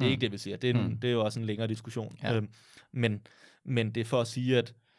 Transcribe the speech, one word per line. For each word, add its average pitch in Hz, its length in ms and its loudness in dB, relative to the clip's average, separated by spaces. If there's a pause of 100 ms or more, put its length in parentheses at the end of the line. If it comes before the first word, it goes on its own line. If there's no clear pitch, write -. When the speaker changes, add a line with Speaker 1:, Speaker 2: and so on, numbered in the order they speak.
Speaker 1:
er 123 40 2
Speaker 2:
Mm. 131 60 4
Speaker 1:
ikke 135 100 0
det, 110 120 0
vi 98 60 -8
siger. 101 180 -8
Det 123 140 0
er 120 40 4
en, 110 140 2
Speaker 2:
Mm. 113 120 -4
Speaker 1:
det 123 80 -2
er 120 40 2
jo 110 120 2
også 107 160 -2
en 110 60 -4
længere 110 220 -2
diskussion. 110 540 -6
Speaker 2:
Ja. 113 140 2
Speaker 1:
Øhm, 107 120 0 (440)
men, 110 340 0 (380)
men 117 260 0
det 113 100 -2
er 110 40 -2
for 123 160 2
at 117 60 0
sige, 127 320 2
at, 117 160 0 (240)